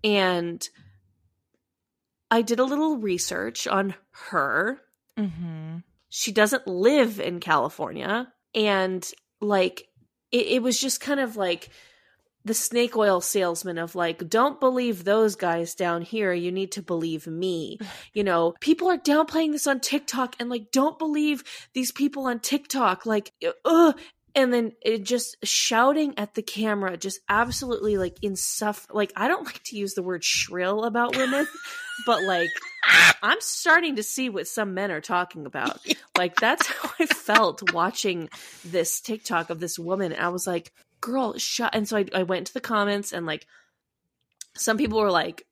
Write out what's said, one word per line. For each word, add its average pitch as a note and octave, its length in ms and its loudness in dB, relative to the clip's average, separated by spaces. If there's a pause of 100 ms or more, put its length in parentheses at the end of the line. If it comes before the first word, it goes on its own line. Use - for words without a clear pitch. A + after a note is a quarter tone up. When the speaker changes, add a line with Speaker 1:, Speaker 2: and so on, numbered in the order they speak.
Speaker 1:
And F3+ 640 2 (1600)
I A#3 120 4
did A#3 180 0
a B3+ 60 4
little D4 320 0
research G3+ 680 -4
on G3 280 0 (340)
her. E3 520 0 (360)
Speaker 2:
Mm-hmm. E3 600 -6 (320)
Speaker 1:
She - 220 -4
doesn't G#3+ 360 4
live A3 520 4
in F3 200 -4
California. E3+ 920 -2 (220)
And, F#3+ 560 0 (300)
like, F#3+ 480 0 (440)
it, A#3+ 160 2
it B3 160 2
was B3 160 0
just C4+ 200 -2
kind C#4 200 -2
of A3+ 180 -4
like F3 320 -2 (720)
the G#3+ 100 -4
snake A#3+ 420 0
oil G3+ 260 6
salesman F3 560 -2
of, E3 180 -6
like, E3+ 340 -2
"Don't C#4 300 2
believe B3 440 0
those G#3 320 4
guys E3+ 400 -2
down E3+ 260 -2
here. F#3+ 320 -2
You F3 180 -2
need F#3+ 220 -4
to G3+ 80 -8
believe E3 460 -4
me." E3+ 520 -4
Speaker 2:
<laughs> - 340 -16
Speaker 1:
You G#3 100 0
know, E3+ 380 2
people E4+ 280 4
are F4 80 4
downplaying D#4 540 2
this D4 160 -2
on C4+ 120 2
TikTok C4 600 -2
and, A#3+ 100 -6
like, A#3 220 -6
"Don't D4 280 2
believe D4+ 440 0 (300)
these B3+ 180 -2
people C#4 360 -2
on A#3+ 120 -2
TikTok." B3+ 680 0
Like, G#3+ 260 0 (320)
ugh. E4 340 8 (380)
And C4 180 4
then A3+ 200 2 (100)
it A3 200 0
just A#3+ 400 -2
shouting C4+ 720 4
at G#3 180 -6
the G#3+ 80 -4
camera, G3+ 520 -2
just F#3+ 320 -8
absolutely, A3 680 0
like, F#3 240 -2
insuff-, G#3 720 -4
like, G#3 220 0
I G#3 120 0
don't E4 180 0
like - 200 -14
to A#3+ 100 -12
use G3+ 200 -6
the F#3 80 -4
word F3+ 200 -4
shrill F#3 600 0
about A#3+ 320 0
women, C4+ 300 0 (280)
Speaker 2:
<laughs> - 300 -10
Speaker 1:
but, A#3 180 4
like, F3 260 2 (760)
I'm E4+ 180 2
starting E4 540 2
to G#3+ 80 -4
see C4 260 -4
what F3+ 180 -6
some G3+ 280 -4
men G3 160 -2
are D#3 100 -4
talking F3+ 440 -4
about. - 400 -6
Speaker 2:
<laughs> - 40 -12 (280)
Speaker 1:
Like, F3+ 220 0
that's B3 260 2
how - 240 -6 (100)
I A3 60 4
felt G#3 680 0
watching F3 540 -2 (380)
this E3+ 360 -2
TikTok G3+ 500 -4
of E3 80 -6
this E3+ 180 -6
woman. F3 400 -4
I E3+ 120 -2
was F3+ 180 -4
like, E3+ 240 -4 (280)
"Girl, B3 380 -4
shut." - 380 -2
And G#3 120 -2
so A3+ 100 -4
I, G3 140 2
I F#3 120 0
went F#3 240 -4
to - 80 -14
the C4 40 -4
comments G3+ 540 -2
and, E3+ 140 -6
like, D#3 180 -6 (1120)
some A3 240 0
people A3 200 0
were G#3 120 4
like E3 400 -2